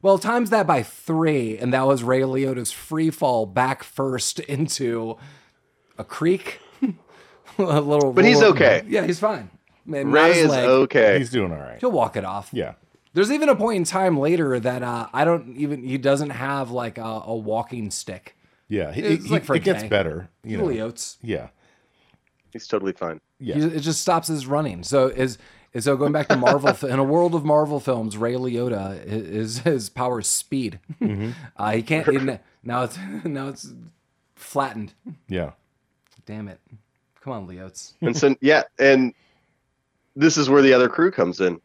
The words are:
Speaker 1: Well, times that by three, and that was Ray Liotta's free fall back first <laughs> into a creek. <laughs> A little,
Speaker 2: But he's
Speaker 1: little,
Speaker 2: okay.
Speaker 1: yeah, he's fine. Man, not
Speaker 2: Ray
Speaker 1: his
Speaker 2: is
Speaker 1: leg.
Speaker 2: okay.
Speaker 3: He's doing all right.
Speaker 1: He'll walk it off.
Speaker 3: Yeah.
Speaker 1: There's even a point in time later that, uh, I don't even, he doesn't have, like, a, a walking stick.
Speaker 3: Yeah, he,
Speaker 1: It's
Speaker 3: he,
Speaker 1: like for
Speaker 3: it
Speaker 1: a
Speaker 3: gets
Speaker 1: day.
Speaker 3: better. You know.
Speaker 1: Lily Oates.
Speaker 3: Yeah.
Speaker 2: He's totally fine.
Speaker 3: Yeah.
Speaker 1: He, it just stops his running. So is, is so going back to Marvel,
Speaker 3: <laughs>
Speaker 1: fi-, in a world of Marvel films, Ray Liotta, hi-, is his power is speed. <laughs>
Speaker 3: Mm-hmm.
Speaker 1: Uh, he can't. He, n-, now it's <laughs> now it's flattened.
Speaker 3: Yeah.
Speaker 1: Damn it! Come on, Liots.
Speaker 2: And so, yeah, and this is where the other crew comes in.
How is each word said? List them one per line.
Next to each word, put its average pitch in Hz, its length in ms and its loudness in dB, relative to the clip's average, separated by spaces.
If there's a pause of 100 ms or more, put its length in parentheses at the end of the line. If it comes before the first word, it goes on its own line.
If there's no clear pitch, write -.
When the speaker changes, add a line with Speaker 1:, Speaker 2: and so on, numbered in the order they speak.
Speaker 1:
Well, 196 140 6
times 226 320 0
that 202 180 2
by 147 160 2
three, 147 760 -2
and 123 160 -2
that 131 120 2
was 135 160 4
Ray 127 200 2
Liotta's 131 500 -2
free 160 380 -2
fall 123 340 0
back 123 380 -2
first 135 580 -4
<laughs> - 0 -
into 117 800 -4 (800)
a 107 60 -12
creek. - 560 -2 (200)
<laughs> - 800 -10
A 165 240 2
little, 143 320 2
Speaker 2:
But 185 100 6
he's 240 140 8
Speaker 1:
little, 214 160 8
Speaker 2:
okay. 117 320 6
Speaker 1:
yeah, 196 180 0
he's 165 140 -2
fine. 190 320 -2 (340)
Man, 139 260 -6
not 143 40 2
Speaker 2:
Ray 160 200 8
Speaker 1:
his 170 100 6
Speaker 2:
is 151 60 6
Speaker 1:
leg. 127 180 2
Speaker 2:
okay. 127 500 6
Speaker 3:
He's 120 120 -2
doing 101 220 0
all 78 60 -8
right. 62 220 -14
Speaker 1:
He'll 247 120 0
walk 123 240 0
it 98 80 -6
off. 98 280 -8
Speaker 3:
Yeah. 92 220 -6 (380)
Speaker 1:
There's 202 180 2
even 302 200 2
a 247 60 8
point 220 200 -2
in 175 80 0
time 185 340 0
later 143 400 0
that, 123 240 -4
uh, 120 300 -6
I 143 140 2
don't 131 320 -2
even, 143 240 -4
he 131 160 -4
doesn't 139 320 0
have, 131 400 -6
like, 120 260 -6
a, 117 60 -12 (240)
a 113 100 -6
walking 110 540 -6
stick. - 460 -14 (320)
Speaker 3:
Yeah, 87 240 -4
he, 90 100 -6
Speaker 1:
It's 160 240 0
Speaker 3:
he, 98 40 -6
Speaker 1:
like 156 140 0
for 139 100 -2
Speaker 3:
it 117 60 2
Speaker 1:
a 92 40 -12
Speaker 3:
gets 147 180 0
Speaker 1:
day. 110 60 -10
Speaker 3:
better. 92 420 -2 (140)
You 110 120 -8
know. 208 80 -2
Speaker 1:
Lily 123 160 -2
Oates. - 400 -10
Speaker 3:
Yeah. 85 280 -8 (1040)
Speaker 2:
He's 113 120 -14
totally 95 260 -2
fine. 82 280 -8 (180)
Speaker 3:
Yeah. 131 180 -6
Speaker 1:
He, 151 80 2
it 160 160 -2
just 151 200 -2
stops 165 280 0
his 147 180 -6
running. 135 360 -4
So 131 260 2
is, 127 280 -2 (360)
is 113 120 -6
so 139 120 2
going 143 160 0
back 151 160 -2
to - 80 4
Marvel, 127 360 4
Speaker 3:
<laughs> - 20 0
Speaker 1:
fi-, 143 140 -6
in 127 100 0
a 135 60 2
world 165 300 2
of 151 100 -2
Marvel 147 360 2
films, 113 360 -4
Ray 117 180 -2
Liotta, 123 460 -2
hi-, 98 240 -8
is 107 540 -6
his 123 320 -2
power 123 300 -4
is 101 80 -4
speed. 113 560 -4
<laughs> - 160 -14
Speaker 3:
Mm-hmm. 107 300 -4 (260)
Speaker 1:
Uh, 104 160 -2
he 113 100 0
can't. 156 260 -2
He, 139 80 2
n-, 131 220 -2 (240)
now 120 220 -4
it's 120 140 -10 (140)
<laughs> 214 120 -12
now 139 240 -8
it's 135 240 -16 (600)
flattened. 113 580 -6 (360)
Speaker 3:
Yeah. 87 240 -4 (720)
Speaker 1:
Damn 107 220 -12
it! - 120 -20 (600)
Come 135 100 -12
on, 101 160 -10
Liots. 92 540 -18
Speaker 2:
And 120 140 -2
so, 139 240 2
yeah, 143 220 2 (160)
and 131 360 4 (1000)
this 151 200 4
is 143 140 2
where 143 120 8
the 135 120 8
other 123 140 6
crew 175 220 2
comes 90 300 -2
in. 87 240 0